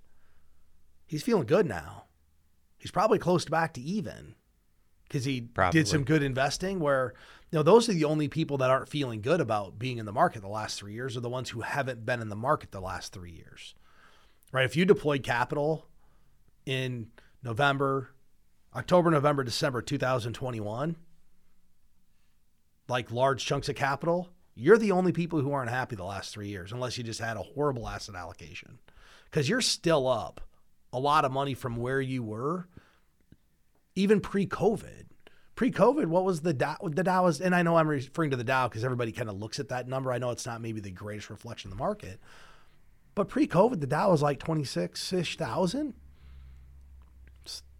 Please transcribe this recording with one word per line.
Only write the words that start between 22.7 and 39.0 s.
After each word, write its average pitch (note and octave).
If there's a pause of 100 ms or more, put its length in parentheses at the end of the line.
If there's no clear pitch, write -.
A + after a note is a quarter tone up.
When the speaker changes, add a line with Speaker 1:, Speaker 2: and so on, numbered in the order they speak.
Speaker 1:
like, B2
large B2+
chunks C#3+
of A2
capital, D#3+ (260)
you're E3
the G#3+
only F3+
people E3
who C#3
aren't B2+
happy B2
the F2+
last F#2+
three G#2
years, F#2+
unless B2
you B2
just A2
had A2+
a F#2
horrible C3+
asset G2+
allocation. E2+ (520)
'Cause D3
you're A#3
still D#3
up A#2 (520)
a B2+
lot C#3+
of C3
money C#3
from A#2+
where B2+
you C3
were, C3 (1300)
even G3
pre-covid. F#3+ (500)
Pre-covid, A#3+
what F3
was F3
the E3+
Dow? D3
The F3
Dow F#3
was, D#3+
and F#3
I F3+
know E3+
I'm D#3
referring D3
to C3
the A#2+
Dow B2+
'cause A2
everybody B2